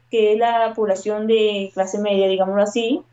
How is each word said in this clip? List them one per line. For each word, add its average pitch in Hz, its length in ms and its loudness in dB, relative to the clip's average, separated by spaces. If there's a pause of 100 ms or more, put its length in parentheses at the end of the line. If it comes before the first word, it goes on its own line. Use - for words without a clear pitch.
(100)
que 214 220 2
es 214 60 2
la 233 360 0
población 208 520 -2
de 214 480 0
clase 190 240 -2
media, 202 300 2
digámoslo 190 340 0
así, 233 400 -2 (100)